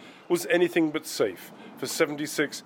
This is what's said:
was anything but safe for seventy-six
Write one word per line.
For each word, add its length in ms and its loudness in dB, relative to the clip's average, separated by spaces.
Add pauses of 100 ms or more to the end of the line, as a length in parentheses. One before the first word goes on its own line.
(280)
was 180 0
anything 440 4
but 140 -4
safe 460 -2 (260)
for 100 -6
seventy-six 800 0